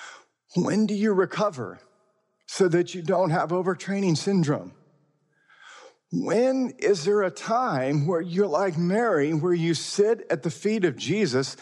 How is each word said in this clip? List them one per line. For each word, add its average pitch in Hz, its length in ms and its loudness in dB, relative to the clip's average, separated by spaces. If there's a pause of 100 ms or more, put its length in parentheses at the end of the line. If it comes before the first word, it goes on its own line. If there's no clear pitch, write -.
(560)
When 180 300 2
do 202 80 -2
you 208 180 0
recover 170 720 -2 (640)
so 185 220 2
that 170 260 0
you 180 60 -8
don't 175 300 0
have 160 180 0
overtraining 185 680 0
syndrome? 143 540 0 (1400)
When 240 640 0
is 170 240 2
there 208 200 2
a 180 80 0
time 156 760 -2
where 170 140 0
you're 185 260 0
like 170 300 0
Mary, 175 560 2
where 170 200 2
you 170 200 2
sit 208 560 0
at 160 140 -2
the 165 80 -2
feet 208 340 -2
of 135 100 2
Jesus 135 680 -2